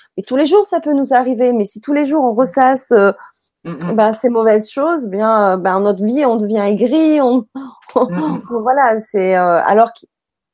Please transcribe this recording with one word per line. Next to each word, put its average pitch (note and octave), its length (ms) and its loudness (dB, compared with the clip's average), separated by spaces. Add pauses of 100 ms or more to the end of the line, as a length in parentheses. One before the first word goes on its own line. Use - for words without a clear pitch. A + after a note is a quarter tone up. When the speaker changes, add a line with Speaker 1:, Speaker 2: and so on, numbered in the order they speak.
(180)
Speaker 1:
mais G3 60 -8
tous B3 140 -6
les D4 80 2
jours G4 200 2
ça E4+ 140 -4
peut D4+ 140 -4
nous C#4 200 -2
arriver. B3 400 2
Mais A3 120 0
si G#3+ 160 -16
tous C#4+ 120 -4
les D4 120 0
jours C#4+ 180 -2
on A#3+ 100 0
ressasse, C4 580 0
euh, G3+ 200 4 (560)
Speaker 2:
Mm, E3+ 40 -10 (120)
mm. F3 120 -4
Speaker 1:
ben, G#3+ 180 2
ces A3+ 160 -2
mauvaises A3 400 0
choses, D4 380 -4
bien, G#3 460 0
euh, F#3+ 40 -2
ben, F#3 220 -2
notre G3+ 260 -2
vie, B3+ 180 -2
on A#3+ 120 2
devient G#3+ 220 -2 (100)
aigri, C#4+ 520 2
on, B3 360 0
<laughs> C4 400 -12
Speaker 2:
Mm, - 40 2 (160)
mm. D4+ 360 -6
Speaker 1:
on, A#3 100 -4
voilà, B3 380 2
c'est, F#3+ 360 -2
euh, F3 300 2
alors A3 260 4
que - 140 -20 (480)